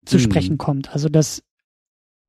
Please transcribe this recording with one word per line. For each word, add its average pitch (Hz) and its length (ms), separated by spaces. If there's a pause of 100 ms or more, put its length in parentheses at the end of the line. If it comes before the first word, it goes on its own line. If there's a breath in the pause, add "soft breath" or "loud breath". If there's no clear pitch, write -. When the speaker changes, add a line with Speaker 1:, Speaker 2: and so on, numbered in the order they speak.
Speaker 1:
zu - 100
Speaker 2:
Mhm. 151 40
Speaker 1:
sprechen 120 360
kommt. 139 360
Also, 151 180
dass 156 320 (840)